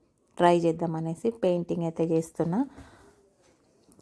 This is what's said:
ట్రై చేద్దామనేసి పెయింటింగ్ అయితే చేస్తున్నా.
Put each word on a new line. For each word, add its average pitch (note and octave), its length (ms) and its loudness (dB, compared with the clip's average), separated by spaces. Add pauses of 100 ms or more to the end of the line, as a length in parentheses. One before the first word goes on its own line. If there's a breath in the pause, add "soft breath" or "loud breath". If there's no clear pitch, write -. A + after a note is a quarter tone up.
(360)
ట్రై F3 220 6
చేద్దామనేసి E3 720 -2
పెయింటింగ్ F3 520 -2
అయితే E3 220 -2
చేస్తున్నా. E3 640 0 (1400 loud breath)